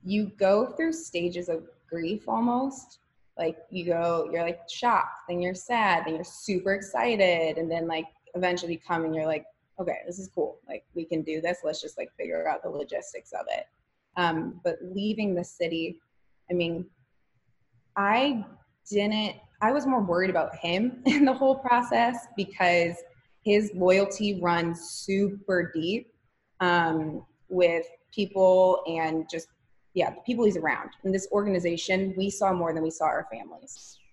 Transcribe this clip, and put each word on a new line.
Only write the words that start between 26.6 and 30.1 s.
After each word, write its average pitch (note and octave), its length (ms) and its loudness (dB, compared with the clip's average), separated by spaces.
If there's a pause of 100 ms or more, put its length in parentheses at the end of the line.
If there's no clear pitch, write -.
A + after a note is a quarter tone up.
um, E3 640 0 (240)
with E3+ 380 4 (280)
people F#3 720 4
and E3 440 -2
just, E3 180 -8 (460)
yeah, - 160 0